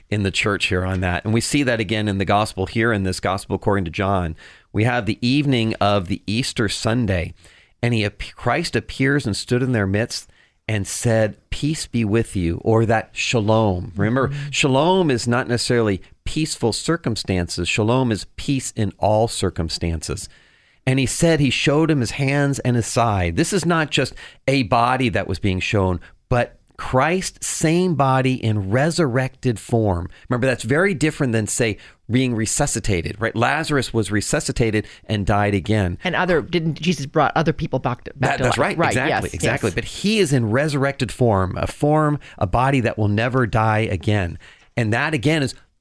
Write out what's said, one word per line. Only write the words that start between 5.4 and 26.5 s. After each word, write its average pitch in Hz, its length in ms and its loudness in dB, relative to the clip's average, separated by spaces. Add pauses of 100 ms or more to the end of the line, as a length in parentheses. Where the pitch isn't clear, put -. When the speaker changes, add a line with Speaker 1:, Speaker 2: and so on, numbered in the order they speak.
Speaker 1:
of 101 320 0
the 95 200 -4
Easter 110 420 -2
Sunday, 101 640 -2 (480)
and 120 120 0
he 107 120 0
ap-, - 140 -6 (160)
Christ 139 400 -2
appears 135 500 -2
and 101 100 -2
stood 123 280 -2
in 131 80 0
their 104 160 0
midst 104 420 -4 (380)
and 104 180 -2
said, 110 520 0 (120)
"Peace - 380 -4
be 117 160 -2
with 110 320 0
you," 85 280 0
or 113 220 2
that 110 280 0
shalom. 104 840 0
Remember, 117 320 0
Speaker 2:
Mm-hmm. - 240 -8
Speaker 1:
shalom 156 580 2
is 117 180 0
not 120 200 0
necessarily 113 540 0 (240)
peaceful 151 480 -2
circumstances. 98 960 -2
Shalom 120 420 2
is 98 140 -4 (100)
peace - 400 -4
in 104 240 0
all 107 300 2
circumstances. 82 960 -4 (580)
And 131 140 2
he 131 60 2
said 165 340 2
he 139 100 4
showed 156 400 2
him 147 120 2
his 110 100 -2
hands 139 480 0
and 123 160 0
his 113 120 0
side. 98 500 2
This 170 160 0
is 160 120 0
not 160 240 2
just 135 240 -2 (340)
a 135 160 2
body 123 460 2
that 95 180 -2
was 92 120 -4
being 92 200 0
shown, 92 400 2 (300)
but 120 300 0 (180)